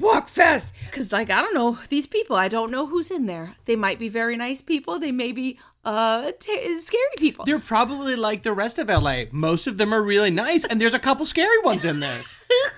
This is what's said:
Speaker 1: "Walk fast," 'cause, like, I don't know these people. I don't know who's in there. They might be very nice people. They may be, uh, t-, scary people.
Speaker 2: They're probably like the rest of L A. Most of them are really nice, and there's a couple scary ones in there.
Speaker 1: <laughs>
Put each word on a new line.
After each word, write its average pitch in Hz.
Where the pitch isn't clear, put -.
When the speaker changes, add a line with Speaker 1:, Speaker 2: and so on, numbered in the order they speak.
Speaker 1:
"Walk 427
fast," 330
'cause, 254
like, 208
I 202
don't 392
know 233
these 285
people. 440
I 190
don't 226
know 277
who's 339
in 277
there. 170
They 226
might 202
be 226
very 233
nice 254
people. 330
They 285
may 247
be, 254
uh, 226
t-, 339
scary 466
people. -
Speaker 2:
They're 285
probably 254
like 214
the 220
rest 208
of 214
L 147
A. 123
Most 160
of 190
them 208
are 220
really 202
nice, 262
and 226
there's 226
a 254
couple 269
scary 427
ones 214
in 151
there. 127
Speaker 1:
<laughs> 494